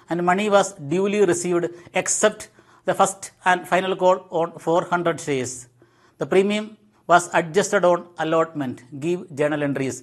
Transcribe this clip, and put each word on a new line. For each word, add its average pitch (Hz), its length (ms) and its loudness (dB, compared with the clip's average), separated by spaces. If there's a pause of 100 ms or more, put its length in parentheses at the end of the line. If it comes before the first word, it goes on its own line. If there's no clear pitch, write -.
and 170 100 -2 (120)
money 202 240 0
was 196 140 4 (240)
duly 202 280 0 (120)
received 175 340 -2 (340)
except - 400 0 (480)
the 175 120 -2
first 190 220 0 (280)
and 175 220 0
final 185 300 0
call 185 140 4 (240)
on 165 80 -2 (160)
four 165 160 2 (120)
hundred 165 340 -2
shares. 131 260 -4 (680)
The 147 120 -4
premium 208 320 2 (460)
was 170 120 6 (160)
adjusted 185 520 0
on 170 80 2 (240)
allotment. 156 540 -2 (260)
Give 175 160 -2 (200)
journal 147 280 0
entries. 135 360 -4